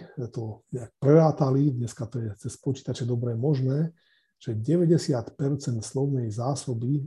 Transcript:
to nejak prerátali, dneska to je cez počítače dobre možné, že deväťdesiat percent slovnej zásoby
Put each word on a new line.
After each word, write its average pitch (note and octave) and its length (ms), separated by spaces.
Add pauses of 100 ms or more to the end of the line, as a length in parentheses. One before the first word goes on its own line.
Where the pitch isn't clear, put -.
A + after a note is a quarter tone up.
(300)
to G#2+ 400
nejak A#2 320
prerátali, C#3+ 720
dneska A#2+ 320
to A#2 160
je A2+ 160
cez A2 240
počítače C3 480
dobre A#2+ 240
možné, C3+ 560 (480)
že - 160
deväťdesiat D3 800
percent C#3 480
slovnej C3 480
zásoby B2 760